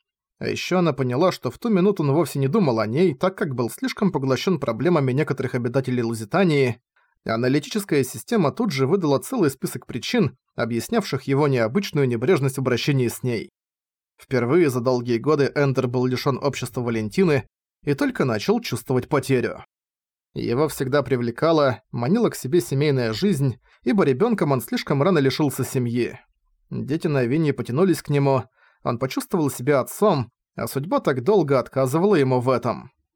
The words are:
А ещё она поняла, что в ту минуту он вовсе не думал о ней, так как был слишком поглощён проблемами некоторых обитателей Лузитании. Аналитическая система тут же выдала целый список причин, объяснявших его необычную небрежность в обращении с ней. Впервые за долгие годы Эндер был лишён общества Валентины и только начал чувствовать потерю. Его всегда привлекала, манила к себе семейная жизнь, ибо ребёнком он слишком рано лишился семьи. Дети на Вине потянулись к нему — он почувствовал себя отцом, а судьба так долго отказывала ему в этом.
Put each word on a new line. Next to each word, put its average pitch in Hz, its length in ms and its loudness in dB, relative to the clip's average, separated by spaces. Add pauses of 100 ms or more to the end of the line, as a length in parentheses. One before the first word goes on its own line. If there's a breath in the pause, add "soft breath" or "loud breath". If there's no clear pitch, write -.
(380)
А 113 100 -6
ещё 110 300 -2
она 170 140 2
поняла, 135 400 0
что - 180 -8
в - 80 -10
ту 240 100 -4
минуту 196 340 2
он 139 100 2
вовсе 151 260 0
не 135 100 2
думал 143 320 2
о 107 60 0
ней, 151 280 2
так 190 240 -2
как 151 160 -4
был 117 160 -2
слишком 220 400 -2
поглощён 135 480 0
проблемами 135 540 0
некоторых 135 420 -2
обитателей 123 480 -2
Лузитании. 127 800 0 (440)
Аналитическая 135 800 0
система 170 480 0
тут 220 180 -2
же 135 160 0
выдала 151 320 2
целый 170 320 0
список - 360 -8
причин, 160 500 -2 (200)
объяснявших 120 680 -2
его 139 260 2
необычную 135 600 0
небрежность 135 480 0
в 143 40 -4
обращении 127 480 0
с - 140 -6
ней. 120 260 -4 (720)
Впервые 135 500 2
за 123 100 -2
долгие 120 380 0
годы 139 360 2
Эндер 135 340 0
был 123 180 0
лишён 127 360 -2
общества 131 400 -4
Валентины 120 640 0 (360)
и 143 100 0
только 247 300 -2
начал 131 360 0
чувствовать 127 480 -4
потерю. 127 560 0 (680)
Его 120 340 -2
всегда 139 340 -2
привлекала, 131 800 0 (100)
манила 156 360 0
к 139 80 -6
себе 143 240 0
семейная 135 520 0
жизнь, 139 460 0 (260 soft breath)
ибо 214 200 2
ребёнком 160 480 2
он 127 80 2
слишком 156 420 -2
рано 170 180 4
лишился 135 440 0
семьи. 120 540 -2 (520)
Дети 131 360 -4
на 143 180 0
Вине 147 280 2
потянулись 151 500 0
к - 80 -6
нему — 139 340 2 (400 soft breath)
он 120 140 -2
почувствовал 147 520 -2
себя 135 300 0
отцом, 147 500 0 (260)
а 113 120 -6
судьба 185 320 -2
так 127 240 -2
долго 156 340 2
отказывала 139 560 0
ему 131 260 2
в 123 100 0
этом. 110 420 -2 (240)